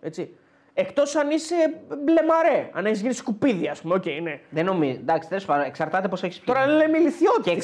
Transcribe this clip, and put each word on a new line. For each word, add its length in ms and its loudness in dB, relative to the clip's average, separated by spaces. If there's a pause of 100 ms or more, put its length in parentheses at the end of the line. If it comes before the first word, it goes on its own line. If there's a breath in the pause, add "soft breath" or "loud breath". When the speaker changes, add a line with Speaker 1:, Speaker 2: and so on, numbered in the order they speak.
Speaker 1:
έτσι. 360 -10 (380 soft breath)
Εκτός 420 -2
αν 140 0
είσαι 240 -2 (500)
μπλε 180 4
μαρέ, 500 2
αν 140 -4
έχεις 140 0
γίνει 120 -2
σκουπίδι, 560 -2
ας 120 -8
πούμε, 140 -2
οκ, 100 0 (180)
ναι. 180 -8 (100)
Speaker 2:
Δεν 140 -2
νομίζω, 280 0
εντάξει, 360 -2
τέλος 160 -4
πάντων, 200 0
εξαρτάται 440 -2
πώς 140 -6
έχεις 140 -6
πιει. 180 -2
Speaker 1:
Τώρα 120 2
λέμε 320 4
ηλιθιώτες, 460 4
Speaker 2:
Και 60 0 (140)